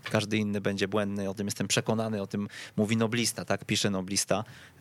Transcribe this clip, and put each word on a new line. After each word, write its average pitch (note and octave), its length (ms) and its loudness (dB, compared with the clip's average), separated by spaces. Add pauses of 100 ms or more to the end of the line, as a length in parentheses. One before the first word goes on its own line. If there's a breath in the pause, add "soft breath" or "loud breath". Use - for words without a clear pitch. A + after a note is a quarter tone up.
(120)
każdy G#2+ 260 2
inny G#2 240 0
będzie G2 260 0
błędny, G2+ 420 0
o F#2+ 40 -2
tym G2+ 140 -4
jestem G2+ 200 -4
przekonany, A2 540 0
o G2 60 -4
tym G2+ 200 -4 (300 loud breath)
mówi G#2+ 200 4
noblista, A2+ 480 2
tak? G2 200 -2
Pisze G#2+ 240 2
noblista. G2 540 0 (380 loud breath)